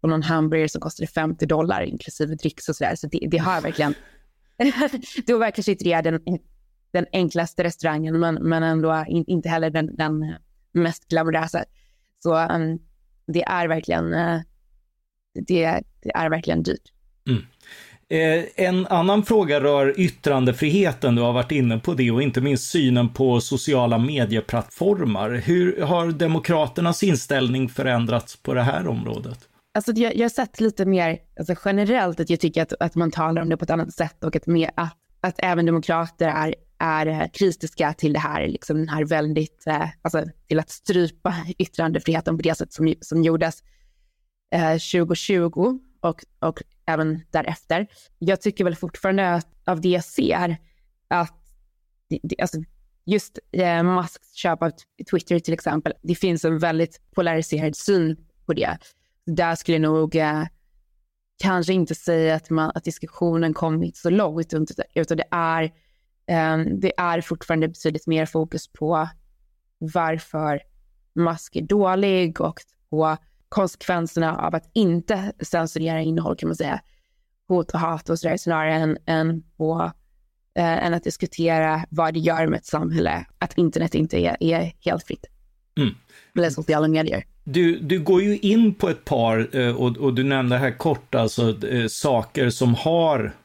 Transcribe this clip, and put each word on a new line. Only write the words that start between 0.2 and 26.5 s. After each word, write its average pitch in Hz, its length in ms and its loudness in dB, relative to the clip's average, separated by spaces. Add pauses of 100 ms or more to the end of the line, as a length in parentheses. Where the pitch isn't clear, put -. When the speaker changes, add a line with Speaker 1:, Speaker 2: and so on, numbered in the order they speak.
Speaker 1:
hamburgare 156 460 2
som - 120 -8
kostade - 260 -8
femtio 160 400 -2
dollar 165 360 -2
inklusive - 520 -6
dricks - 340 -6
och 156 80 -4
sådär. - 200 -2
Så 156 100 -10
det, 156 240 -4
det 165 80 2
har 170 220 0
verkligen, 147 340 -2 (640)
<laughs> 262 180 2 (520)
det 254 60 2
var 233 80 4
verkligen 214 320 0
inte - 120 -4
det 165 160 2 (100)
den, 160 100 -2 (720)
den 175 200 0
enklaste 170 520 0
restaurangen, 160 560 -2
men, 165 140 2
men 165 280 0
ändå 160 460 2
in, 165 180 0
inte 170 220 -2
heller 165 220 0
den, 156 260 -4
den 156 380 -2 (380)
mest 165 360 -2
glamorösa. 160 560 0 (540)
Så, 170 160 0
ehm, 165 440 0 (480)
det 165 160 0
är 175 260 -2
verkligen, 165 460 -2
eh, 170 260 0 (920)
det, 165 480 0 (200)
det - 120 -8
är 160 160 0
verkligen 165 320 -2
dyrt. - 300 -6 (360)
Speaker 2:
Mm. 120 140 0 (680)
Eh, 160 360 2 (220)
en 185 200 2
annan 190 360 4
fråga 180 380 4
rör 139 400 4
yttrandefriheten. 143 1120 2
Du 117 80 2
har 120 100 2
varit 123 200 0
inne 120 260 2
på 170 160 -2
det, 127 160 2
och 120 120 2
inte 131 180 0
minst 135 300 0
synen 123 380 4
på 123 320 2
sociala 123 580 0
medieplattformar. 117 1300 0
Hur 175 520 0
har 170 240 0
Demokraternas 165 960 0